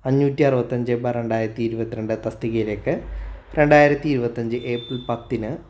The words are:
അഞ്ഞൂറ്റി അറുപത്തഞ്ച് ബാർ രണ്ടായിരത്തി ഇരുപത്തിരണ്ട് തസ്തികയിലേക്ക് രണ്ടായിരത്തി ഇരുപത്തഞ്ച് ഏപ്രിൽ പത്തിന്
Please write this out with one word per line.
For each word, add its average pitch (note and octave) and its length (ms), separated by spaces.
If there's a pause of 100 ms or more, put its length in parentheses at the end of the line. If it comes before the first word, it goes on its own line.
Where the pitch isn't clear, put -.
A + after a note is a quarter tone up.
അഞ്ഞൂറ്റി C#3 380
അറുപത്തഞ്ച് B2 500
ബാർ A#2+ 220
രണ്ടായിരത്തി A2+ 480
ഇരുപത്തിരണ്ട് A2+ 500 (120)
തസ്തികയിലേക്ക് A2+ 680 (640)
രണ്ടായിരത്തി D3 520
ഇരുപത്തഞ്ച് A#2+ 480 (160)
ഏപ്രിൽ A#2+ 260 (100)
പത്തിന് A#2+ 420 (180)